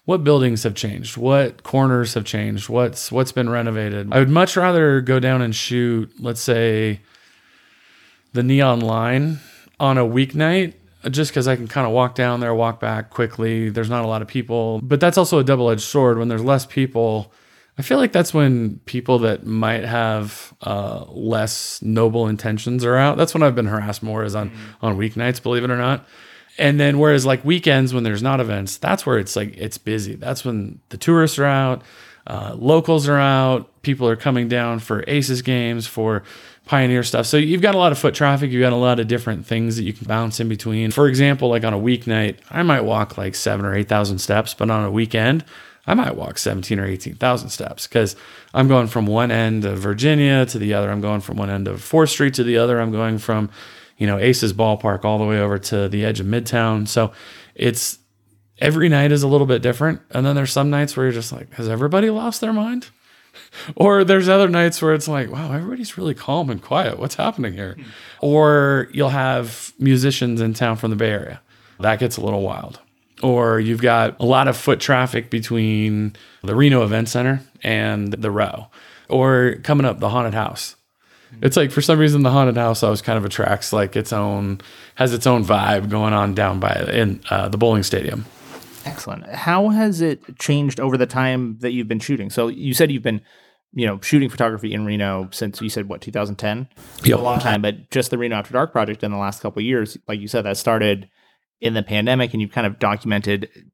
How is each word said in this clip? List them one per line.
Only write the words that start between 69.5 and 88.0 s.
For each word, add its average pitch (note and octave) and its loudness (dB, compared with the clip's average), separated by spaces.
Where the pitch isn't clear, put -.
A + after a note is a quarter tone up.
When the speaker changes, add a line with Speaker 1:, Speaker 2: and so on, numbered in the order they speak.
Speaker 1:
musicians B2+ 2
in A2+ 0
town A2+ 0
from A2+ -2
the G#2+ -2
Bay A2 0
Area. - -6
That G#2+ 2
gets A#2 -2
a - -8
little G#2 -2
wild. F#2+ -8
Or A#2+ 4
you've A2+ -2
got A#2 4
a - -2
lot C3 4
of B2+ 0
foot - 0
traffic B2 0
between G#2+ 0
the G2 -4
Reno C3+ 6
Event A2+ 0
Center C3 -2
and G#2+ -2
the A2 -4
Row. G2+ -4
Or B2+ 4
coming C#3+ 2
up, A#2 0
the A2 0
Haunted A2+ 0
House. - -6
It's C3 2
like, C#3+ 4
for D3 0
some D#3+ 4
reason, D3 4
the B2+ 4
Haunted C3 4
House A2+ 0
always G#2+ 2
kind A2+ 0
of G2+ -2
attracts, G2+ -2
like, G2+ 0
its G#2+ -4
own, G2+ -2
has B2+ 0
its A#2 -2
own A#2+ 4
vibe G2+ 2
going G#2+ 0
on G2+ 2
down F#2+ 0
by G2+ 0
in, G#2+ 0
uh, G2 -2
the G#2 -2
bowling A2 4
stadium. F#2+ -4